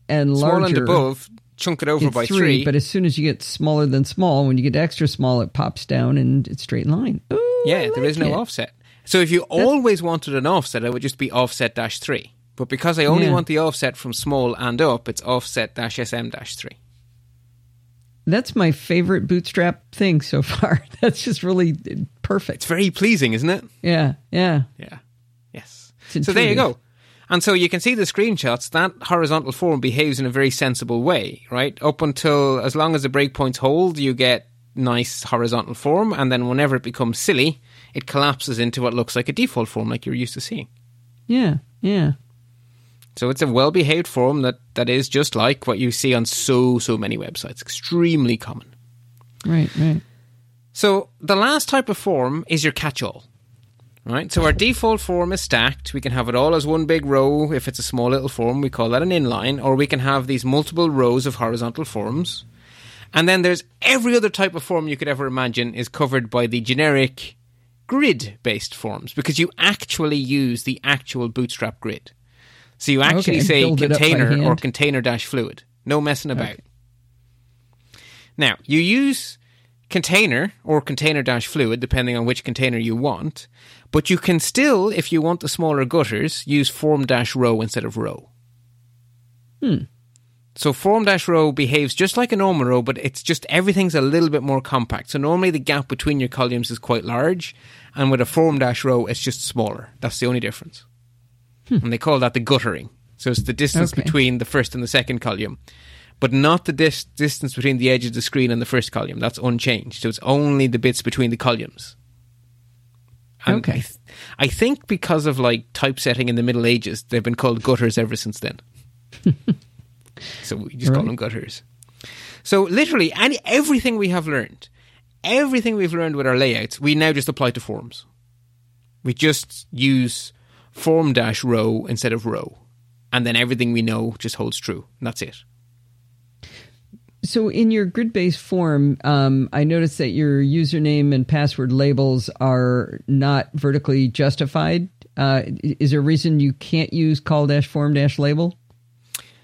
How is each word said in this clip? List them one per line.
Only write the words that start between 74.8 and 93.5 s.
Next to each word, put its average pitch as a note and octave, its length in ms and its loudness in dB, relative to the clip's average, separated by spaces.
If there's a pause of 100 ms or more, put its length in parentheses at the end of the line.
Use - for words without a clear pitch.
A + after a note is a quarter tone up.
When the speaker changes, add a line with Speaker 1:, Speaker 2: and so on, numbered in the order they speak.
Speaker 2:
dash A#2+ 260 -2
fluid. - 360 -4 (240)
No C#3+ 140 0
messing D3 320 -2
about. - 180 -4
Speaker 1:
Okay. - 120 -18 (1700)
Speaker 2:
Now, C3+ 280 2
you D3 160 2
use B3+ 580 0 (520)
container F3 600 0 (120)
or D3+ 160 0
container D3 420 -2
dash B2 240 -2
fluid, A#2+ 340 -2
depending B2 360 -2
on A#2 80 -2
which B2 200 -2
container B2+ 340 -2
you A2+ 180 -2
want, C3+ 500 -6 (440)
but D3+ 180 2
you F3+ 80 4
can E3+ 240 2
still, A#3+ 480 2
if - 240 -4
you D#3+ 80 4
want E3+ 200 0
the D3+ 80 -6
smaller D3+ 360 -2
gutters, C3 600 -2
use C#3 240 2
form D3+ 360 0
dash A#2+ 300 0
row A#2 240 2
instead A2+ 240 -4
of A2 120 -8
row. G#2+ 340 -8 (1300)
Speaker 1:
Hmm. G#3+ 220 2 (680)
Speaker 2:
So - 180 0
form G#3 320 2
dash G3 240 0
row D#3 240 4
behaves C#3 420 0
just F#3+ 220 0
like A#3+ 160 0
a A3+ 40 2
normal F#3 300 2
row, B2 160 4
but A#2+ 160 -2
it's - 240 -6
just - 260 -4
everything's F#3 460 2